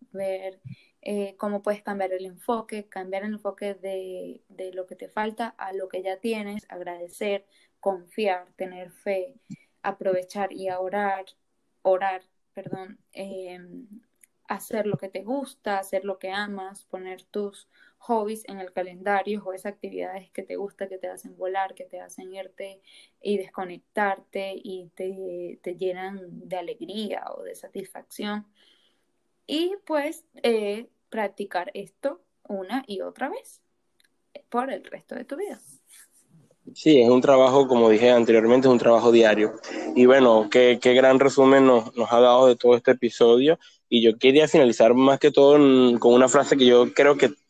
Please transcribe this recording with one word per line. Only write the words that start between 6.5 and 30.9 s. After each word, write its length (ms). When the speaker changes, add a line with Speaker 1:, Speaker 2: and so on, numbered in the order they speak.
Speaker 1:
agradecer, 760
confiar, 760
tener 360
fe, 440
aprovechar 680
y 160
a 100
orar, 460
orar, 400
perdón, 460
em, 760
hacer 380
lo 120
que 120
te 140
gusta, 560
hacer 260
lo 140
que 120
amas, 540
poner 380
tus 460
hobbies 500
en 100
el 140
calendario 720
o 80
esas 200
actividades 580
que 120
te 140
gusta, 320
que 80
te 100
hacen 300
volar, 380
que 100
te 160
hacen 320
irte 480
y 160
desconectarte 1160
y 400
te, 680
te 140
llenan 420
de 80
alegría 640
o 80
de 120
satisfacción. 920
Y 280
pues, 400
eh, 460